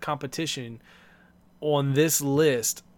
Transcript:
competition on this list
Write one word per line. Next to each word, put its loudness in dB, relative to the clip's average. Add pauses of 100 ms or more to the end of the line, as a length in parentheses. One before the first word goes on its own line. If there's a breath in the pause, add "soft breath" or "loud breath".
competition -6 (800 soft breath)
on 2
this 2
list 0 (160)